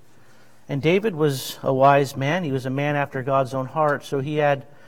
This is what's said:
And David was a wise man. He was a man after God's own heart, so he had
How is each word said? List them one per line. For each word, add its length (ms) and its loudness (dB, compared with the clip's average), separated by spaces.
And 140 -4
David 340 2
was 480 -2
a 100 0
wise 440 4
man. 260 -2
He 80 -4
was 140 -4
a 40 -4
man 260 -2
after 280 -4
God's 300 0
own 140 -4
heart, 360 0
so 160 -4
he 180 -4
had 280 0